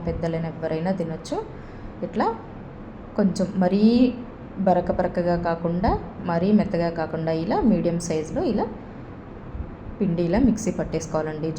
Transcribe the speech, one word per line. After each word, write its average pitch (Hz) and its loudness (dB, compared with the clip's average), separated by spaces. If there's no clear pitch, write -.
పెద్దలైనా 165 -2
ఎవరైనా 160 -2
తినొచ్చు. 165 -4
ఇట్లా 247 0
కొంచెం 190 4
మరీ 190 4
బరక 180 4
బరకగా 175 2
కాకుండా, 170 2
మరీ 170 2
మెత్తగా 170 0
కాకుండా 160 -2
ఇలా 240 0
మీడియం 170 2
సైజులో 160 -2
ఇలా 262 0
పిండి 170 2
ఇలా 196 4
మిక్సీ - 0
పట్టేసుకోవాలండి 156 -2